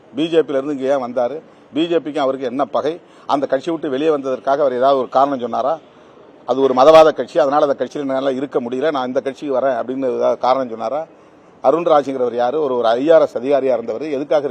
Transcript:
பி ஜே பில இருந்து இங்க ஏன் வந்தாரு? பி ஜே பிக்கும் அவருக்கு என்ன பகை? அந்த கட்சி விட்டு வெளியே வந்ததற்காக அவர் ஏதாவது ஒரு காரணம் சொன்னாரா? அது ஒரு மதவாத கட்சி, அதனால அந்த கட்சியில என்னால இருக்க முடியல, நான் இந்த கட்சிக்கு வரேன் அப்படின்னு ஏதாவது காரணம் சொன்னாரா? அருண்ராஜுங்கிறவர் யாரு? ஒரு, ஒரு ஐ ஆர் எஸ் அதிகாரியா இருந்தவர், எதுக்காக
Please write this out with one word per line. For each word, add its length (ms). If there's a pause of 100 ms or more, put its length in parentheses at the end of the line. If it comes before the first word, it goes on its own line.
(180)
பி 160
ஜே 140
பில 120
இருந்து 180
இங்க 160
ஏன் 120
வந்தாரு? 320 (360)
பி 180
ஜே 140
பிக்கும் 200
அவருக்கு 260
என்ன 140 (100)
பகை? 180 (400)
அந்த 200
கட்சி 180
விட்டு 240
வெளியே 200
வந்ததற்காக 500
அவர் 140
ஏதாவது 240
ஒரு 140
காரணம் 280
சொன்னாரா? 280 (720)
அது 200
ஒரு 120
மதவாத 400
கட்சி, 260
அதனால 240
அந்த 120
கட்சியில 260
என்னால 320
இருக்க 180 (100)
முடியல, 300
நான் 140
இந்த 160
கட்சிக்கு 320
வரேன் 220
அப்படின்னு 400
ஏதாவது 260
காரணம் 280
சொன்னாரா? 280 (600)
அருண்ராஜுங்கிறவர் 800
யாரு? 220
ஒரு, 140
ஒரு 160
ஐ 100 (120)
ஆர் 100
எஸ் 140
அதிகாரியா 360
இருந்தவர், 300 (100)
எதுக்காக 340